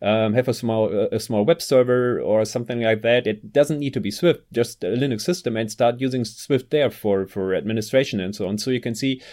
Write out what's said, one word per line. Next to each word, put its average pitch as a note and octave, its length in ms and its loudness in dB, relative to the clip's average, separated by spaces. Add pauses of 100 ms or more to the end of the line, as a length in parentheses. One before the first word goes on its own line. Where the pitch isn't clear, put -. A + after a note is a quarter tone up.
um, G#2+ 320 2
have B2+ 160 2
a A2+ 60 0
small, A2+ 320 0
uh, G2+ 260 0
a A2+ 80 2
small G#2+ 240 0
web E3+ 160 2
server B2 580 2
or G#2+ 280 2
something A#2+ 340 -4
like A2+ 220 2
that. A#2+ 240 4
It G#2+ 260 -4
doesn't D3 260 2
need C#3 140 -4
to B2 80 -4
be G2+ 100 -4
Swift, E3 420 0
just - 300 -2
a - 40 -4
Linux B2 340 0
system, D3 340 -4
and A2 160 -4
start A#2+ 300 0
using B2+ 240 -2
Swift - 460 -4
there C#3+ 200 2
for, G2 360 0
for F#2+ 280 -4
administration A2 680 -2
and F#2+ 140 -6
so F#2 140 -4
on. G#2 80 -2
So C3 140 -4
you B2 100 -2
can A#2+ 140 -6
see C3 260 -4 (120)